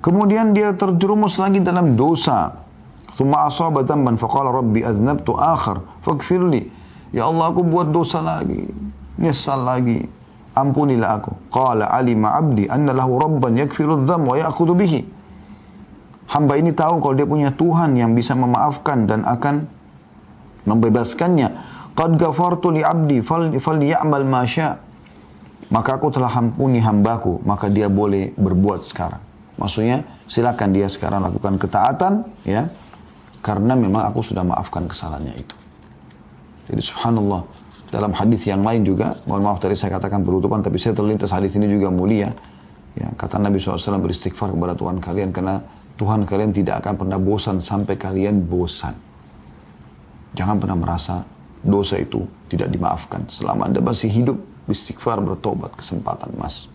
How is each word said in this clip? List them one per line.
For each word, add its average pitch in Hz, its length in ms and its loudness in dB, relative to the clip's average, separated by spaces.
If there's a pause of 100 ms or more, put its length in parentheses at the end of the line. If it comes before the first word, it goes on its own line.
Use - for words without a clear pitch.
Kemudian 208 560 4
dia 208 160 2
terjerumus 196 640 2
lagi 196 240 2
dalam 175 320 2
dosa. 127 720 2 (480)
"Tsumma 147 320 2
asaba 147 400 0
dzamban 131 320 2
faqala 127 320 0
rabbi 117 320 2
aznabtu 117 560 0
akhar 131 480 0 (160)
faghfirli." 160 720 0 (400)
"Ya 123 160 0
Allah, 165 240 0
aku 175 80 2
buat 156 320 2
dosa 165 320 0
lagi, - 480 -4 (480)
nyesal 135 480 0
lagi, 123 320 2 (560)
ampunilah 131 640 2
aku." - 100 -8 (220)
Qala 117 400 0
alima 120 480 2
abdi 120 240 2
anna 139 240 0
lahu 127 320 2
rabban 135 320 2
yakfiru 147 480 2
dzam 156 240 2
wa 127 80 0
ya'khudhu 165 400 0
bihi. 180 400 2 (1120)
Hamba 143 340 2
ini 160 160 4
tahu 160 300 2
kalau 139 100 2
dia 143 160 2
punya 143 240 2
Tuhan 165 400 2
yang 117 240 4
bisa 120 160 0
memaafkan 127 720 0
dan 107 220 0
akan 143 420 -2 (960)
membebaskannya. 117 840 2 (460)
Qad 165 240 2
ghafartu 175 560 2
li 156 80 0
abdi 151 400 2
fal-, 165 320 0
falya'mal 147 720 0
ma 131 220 2
sya'. 156 320 -2 (880)
Maka 113 300 0
aku 151 100 0
telah 127 240 0
ampuni 123 480 2
hambaku, 104 640 2
maka 101 240 0
dia 104 160 2
boleh 98 480 2
berbuat 95 480 2
sekarang. - 400 -8 (400)
Maksudnya, 117 400 0 (240)
silakan 117 480 0
dia 98 160 2
sekarang 95 320 -4
lakukan 92 400 -2
ketaatan, 139 640 0 (220)
ya, 113 240 -2 (720)
karena 107 340 2
memang 107 320 2
aku 113 160 -4
sudah 95 160 -4
maafkan 87 480 -2
kesalahannya 78 480 -8
itu. - 180 -16 (1160)
Jadi - 100 -2
subhanallah, 101 640 -2 (480)
dalam 104 220 0
hadis 110 340 2
yang 98 160 2
lain 113 160 2
juga, 95 320 2 (160)
mohon 101 160 0
maaf 98 160 0
tadi 98 160 0
saya 95 240 -2
katakan 98 240 0
penutupan, 95 400 2
tapi 101 160 -2
saya 107 160 0
terlintas 104 320 0
hadis 95 240 0
ini 104 160 2
juga 98 240 2
mulia. 98 400 0 (640)
Ya, - 160 -6
kata - 240 -6
Nabi 101 240 2
sallallahu 95 160 -4
alaihi - 80 -8
wasallam, 98 240 -2
"Beristighfar 92 460 -6
kepada 87 180 -2
Tuhan 90 240 -6
kalian, 92 320 -4
karena 92 260 -4 (380)
Tuhan 107 320 0
kalian 98 320 0
tidak - 240 0
akan 101 160 -4
pernah 95 240 -4
bosan 98 400 -2
sampai 98 400 -4
kalian 98 400 0
bosan." 87 560 -4 (1400)
Jangan 98 240 -2
pernah 95 160 -2
merasa 87 480 -4 (400)
dosa 101 400 0
itu - 240 -4 (240)
tidak - 240 -4
dimaafkan. - 560 -4
Selama - 400 -4
Anda - 80 0
masih 113 320 0
hidup, 123 320 0 (240)
istighfar, - 560 -4
bertobat, - 560 -6
kesempatan - 560 -8
emas. - 420 -10